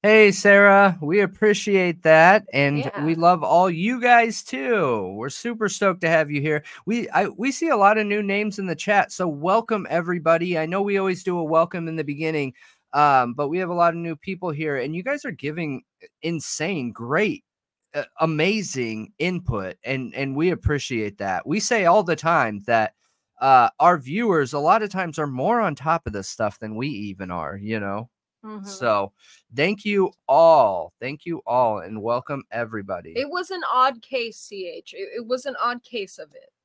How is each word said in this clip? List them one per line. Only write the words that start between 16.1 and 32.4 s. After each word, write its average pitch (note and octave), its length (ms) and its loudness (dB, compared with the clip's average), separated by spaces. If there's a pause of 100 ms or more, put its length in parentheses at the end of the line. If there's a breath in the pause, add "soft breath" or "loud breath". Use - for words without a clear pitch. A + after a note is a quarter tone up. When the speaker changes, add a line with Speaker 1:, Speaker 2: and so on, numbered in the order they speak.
Speaker 1:
insane, D#3 680 -6
great, C#3+ 540 -4 (480)
uh, D3 100 -6 (160)
amazing D3+ 1000 -2
input, D3 680 -6
and, C3 300 -6
and C3+ 200 -6
we E3 140 0
appreciate B2 720 -4
that. F#2+ 280 -4
We F#3+ 140 -2
say G#3+ 240 0
all F#3+ 180 6
the E3 140 -2
time C3+ 500 0
that, A2+ 260 0 (460)
uh, B2+ 300 6 (100)
our E3+ 180 6
viewers D3+ 540 -2
a D3 80 -2
lot F#3+ 240 2
of G3+ 60 -6
times F3 280 -6
are D3+ 100 -2
more D#3 340 0
on E3 140 -2
top D#3+ 320 -2
of A2+ 40 -8
this G2 160 -8
stuff - 320 -4
than G#2+ 160 -10
we C3 140 -6
even G2 420 -10
are, E2 240 -8
you G#2+ 240 -6
know? G2+ 300 -8 (340)
Speaker 2:
Mm-hmm. G#3+ 240 -14
Speaker 1:
So A2 460 -2 (420 soft breath)
thank F#3+ 300 -2
you G3+ 260 0 (160)
all. C3 720 4
Thank C#3 260 -10
you E3+ 220 -8
all, A#2 320 2
and G2+ 220 -12
welcome B2 500 -4